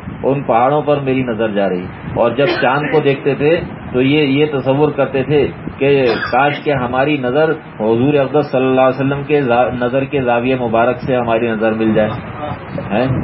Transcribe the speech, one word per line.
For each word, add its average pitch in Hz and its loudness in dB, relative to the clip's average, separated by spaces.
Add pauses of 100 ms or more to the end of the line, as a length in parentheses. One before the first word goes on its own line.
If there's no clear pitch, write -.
(240)
ان 139 0
پہاڑوں 131 2
پر 143 0
میری 131 -2
نظر 113 -2
جا 101 0
رہی۔ 92 -4 (300)
اور 113 2
جب 131 0 (160)
چاند 143 0
کو 156 4
دیکھتے 139 0
تھے 160 2 (320)
تو 123 2
یہ، 139 4
یہ 143 2
تصور 135 2
کرتے - 0
تھے 143 2 (300)
کہ 139 2 (260)
کاش 143 0
کہ 151 -2
ہماری 131 0
نظر 139 0 (280)
حضور 117 2
اقدس 143 2
صلی 131 2
اللہ 131 2
علیہ 131 2
وسلم 139 -2
کے 147 2
زا-، 123 2
نظر 123 -2
کے 135 -2
زاویہ 120 0
مبارک 120 0
سے 135 -2
ہماری 117 0
نظر 110 0
مل 110 0
جائے۔ 107 2 (840)
ہیں؟ 117 0 (160)